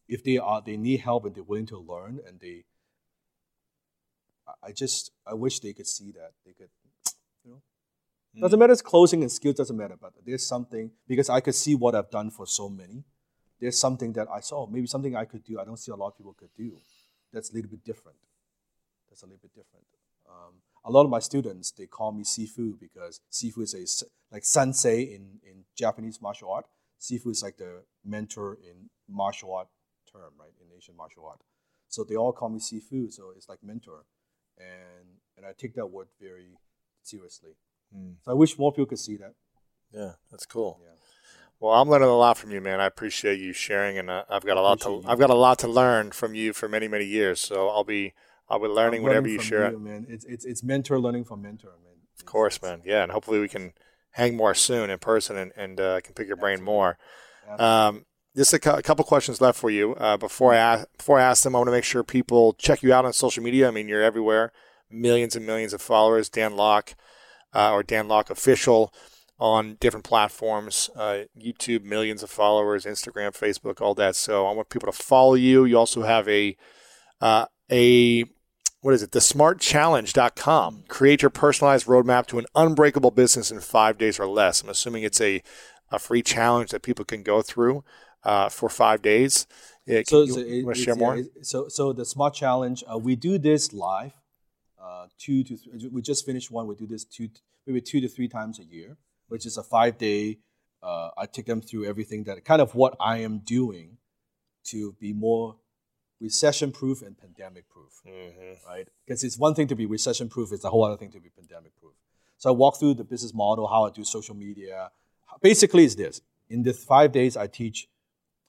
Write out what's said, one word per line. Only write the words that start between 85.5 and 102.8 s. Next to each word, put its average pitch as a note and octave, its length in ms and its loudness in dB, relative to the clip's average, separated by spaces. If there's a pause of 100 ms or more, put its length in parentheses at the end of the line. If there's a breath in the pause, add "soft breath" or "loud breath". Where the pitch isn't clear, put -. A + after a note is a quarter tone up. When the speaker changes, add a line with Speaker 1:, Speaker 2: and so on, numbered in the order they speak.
Speaker 2:
a - 80 -4
free A#2+ 240 0
challenge A#2 480 0
that G#2+ 100 -8
people A#2 240 -6
can G#2+ 180 -12
go G#2 180 2
through, B2 420 -2 (400 soft breath)
uh, G#2 260 0
for - 200 -6
five A2 320 2
days. A#2 460 2 (380 soft breath)
Yeah, A2+ 200 0
Speaker 1:
So, D3+ 200 6
Speaker 2:
can - 20 -2
you B2+ 60 -6
Speaker 1:
so B2+ 60 -6
it, B2 240 -6
Speaker 2:
wanna A#2+ 80 -6
Speaker 1:
it's, B2 120 -4
Speaker 2:
share A#2+ 120 0
Speaker 1:
yeah, A#2 40 -6
Speaker 2:
more? A#2+ 180 0
Speaker 1:
it, - 280 -12
so, C3 220 -6
so C#3 260 -2
the A#2+ 120 -8
Smart C#3+ 280 -2
Challenge, B2+ 580 -4
uh, A2+ 60 -8
we B2 180 -2
do F3 220 -2
this D3+ 360 0
live, G2 400 -6 (680)
uh, F2+ 260 -20 (100)
two C3+ 260 -2
to B2 140 -12
th-, A#2+ 340 -18
we B2 100 -10
just C3+ 240 -6
finished B2+ 260 -10
one. A2+ 160 -10
We G#2 80 -10
do G#2+ 100 -14
this A2 200 -14
two, A2+ 240 -16 (360)
maybe B2+ 140 -6
two C3 220 -4
to B2 80 -6
three B2 180 -8
times A2 320 -12
a F#2+ 40 -20
year, E2+ 340 -20 (320)
which A2+ 160 -12
is A2+ 120 -12
a G#2 60 -12
five-day, G#2+ 760 0 (420)
uh, E2+ 360 -10
I G2 80 -8
take A2+ 200 -16
them A2+ 160 -6
through A2 240 -12
everything G#2 400 -10
that, G2 180 -14
kind D#3 180 4
of B2 140 0
what C3 240 2